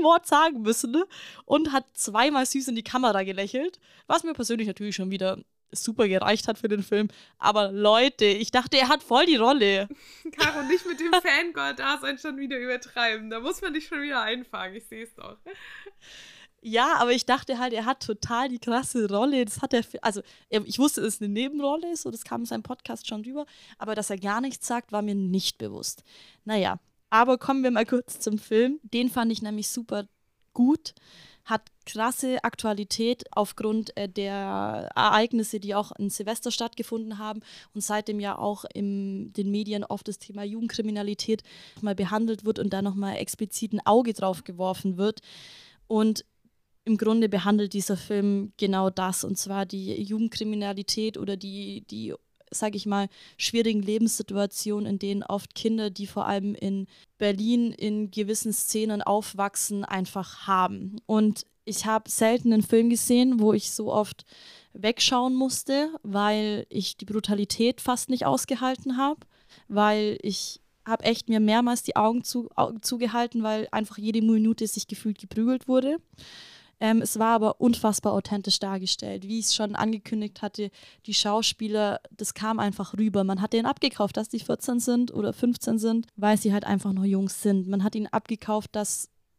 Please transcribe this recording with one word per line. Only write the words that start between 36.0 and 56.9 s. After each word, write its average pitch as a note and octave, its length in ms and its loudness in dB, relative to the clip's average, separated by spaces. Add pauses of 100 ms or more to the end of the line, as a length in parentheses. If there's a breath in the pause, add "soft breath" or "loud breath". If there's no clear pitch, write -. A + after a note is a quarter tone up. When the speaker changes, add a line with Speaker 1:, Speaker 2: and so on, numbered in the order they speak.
Speaker 1:
Silvester A3 420 -6
stattgefunden A3+ 680 -6
haben G#3+ 220 -8 (340 loud breath)
und G#3 80 -6
seitdem G#3+ 380 -2
ja G3+ 180 -4
auch G#3 340 -4
in G3 640 -4
den G3 160 -2
Medien G#3 340 -2
oft G3+ 240 -8
das G3+ 100 -8
Thema G3+ 260 -12
Jugendkriminalität G#3+ 1000 -2 (400 loud breath)
mal G3+ 120 0
behandelt G#3 520 -2
wird G#3 120 0
und G3 140 0
da F#3+ 80 -2
nochmal G3 380 -2
explizit G#3 560 -6
ein G#3 100 -2
Auge A3+ 300 6
drauf F#3 300 -4
geworfen F#3 520 -4
wird. G#3 240 0 (640 loud breath)
Und A3 380 2 (640)
im A3 100 2
Grunde A3 320 4
behandelt G3+ 460 2
dieser G3 220 0
Film G3+ 600 0
genau F#3+ 320 2
das, F#3 360 -2
und G3 120 -4
zwar G3 300 -4
die G3 360 -6
Jugendkriminalität G#3+ 1120 -4
oder G3 200 -6
die, G3 540 -12
die, G#2+ 240 -8 (360)
sag G#3+ 240 -2
ich G3+ 100 -6
mal, G3+ 240 0 (300 loud breath)
schwierigen A3+ 420 2
Lebenssituationen, G#3 1040 0
in G3+ 140 -2
denen G3+ 240 -2
oft - 320 -6
Kinder, A3 340 0
die G3+ 180 -8
vor - 200 -4
allem G3+ 280 -2
in G3 320 -4 (300 soft breath)